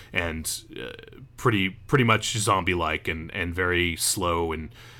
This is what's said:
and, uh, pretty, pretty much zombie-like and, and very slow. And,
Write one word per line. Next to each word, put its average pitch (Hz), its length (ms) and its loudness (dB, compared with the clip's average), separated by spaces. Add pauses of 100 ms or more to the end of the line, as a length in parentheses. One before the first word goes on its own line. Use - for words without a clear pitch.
(120)
and, 82 480 -4 (180)
uh, 64 120 -10 (480)
pretty, 98 320 2
pretty 127 340 2
much 110 280 4
zombie-like 90 760 0
and, 80 240 -6
and 87 220 -4
very 87 420 2
slow. 85 560 0
And, 80 220 -8 (260)